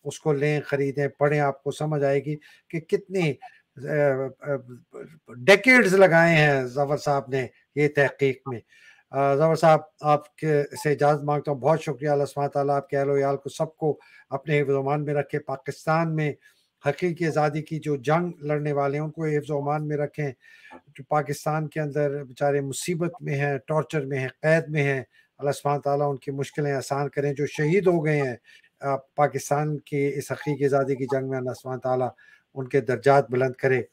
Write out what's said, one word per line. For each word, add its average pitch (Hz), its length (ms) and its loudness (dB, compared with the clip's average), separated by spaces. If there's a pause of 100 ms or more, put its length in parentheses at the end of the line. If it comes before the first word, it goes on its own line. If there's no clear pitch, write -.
उसको 147 280 -4
लें, 147 280 0
ख़रीदें, 139 480 -2
पढ़ें, 147 300 2
आपको 139 320 -2
समझ 151 320 -2
आएगी 139 320 0 (360)
कि 170 80 -6
कितनी, 180 580 -2 (420)
अ, 139 520 0 (120)
अ, 143 140 -4 (800)
डेकेड्स 196 560 6
लगाए 165 420 8
हैं 139 320 4
जफर 139 300 -2
साहब 139 320 -2
ने 127 200 -2 (280)
ये 147 100 2
तहकीक 135 600 0
में। 123 100 -8 (560)
अ, 139 220 2
जफर 156 200 2
साहब, 156 360 4 (120)
आपके 147 760 0
से 151 140 -2
इजाज़त 143 320 2
मांगता 147 280 -2
हूँ। 120 80 -4
बहुत 147 220 2
शुक्रिया। 147 300 -4
अल्लाह 143 140 2
सुब्हानहू 143 280 -4
ताला 143 220 0
आपके 139 220 -2
अहल 139 100 0
वयाल 139 280 0
को, 139 140 -10
सबको 156 500 -4 (320)
अपने 147 240 -2
हिफ्ज़-ओ-मान 139 460 0
में 147 120 -4
रखे। 143 240 -4
पाकिस्तान 156 680 -4
में 156 280 -2 (500)
हकीकी 165 400 -2
आज़ादी 151 360 0
की 151 180 -8
जो 147 180 -4
जंग 165 360 0 (100)
लड़ने 147 280 -2
वाले 139 260 0
हैं, 151 80 -4
उनको 160 180 -8
हिफ्ज़-ओ-मान 147 600 -2
में 147 140 -4
रखें। 147 360 -6 (420)
जो - 360 -20
पाकिस्तान 151 560 -2
के 156 120 -6
अंदर 147 440 -2
बेचारे 143 380 0
मुसीबत 165 600 -4
में 147 140 -4
हैं, 143 320 -2
टॉर्चर 151 380 -2
में 135 140 -4
हैं, 131 100 -4
क़ैद 160 400 2
में 151 120 0
हैं, 139 200 0 (380)
अल्लाह 139 120 -2
सुब्हानहू 143 300 -2
ताला 143 260 0
उनकी 139 240 -6
मुश्किलें 139 420 -4
आसान 139 340 -4
करें। 143 280 -2
जो 143 100 -2
शहीद 170 420 0
हो 175 140 2
गए 151 160 0
हैं, 131 220 -2 (420)
अ, 139 140 -2 (220)
पाकिस्तान 147 600 0
की 143 300 -2
इस 139 240 -6
हकीकी 139 340 -4
आज़ादी 135 300 2
की 131 100 -6
जंग 135 240 -4
में, 135 80 -4
अल्लाह 127 160 -6
सुब्हानहू 131 260 -10
ताला 127 320 -2 (440)
उनके 135 260 0
दर्जात 127 500 4
बुलंद 127 240 0
करे। 131 380 0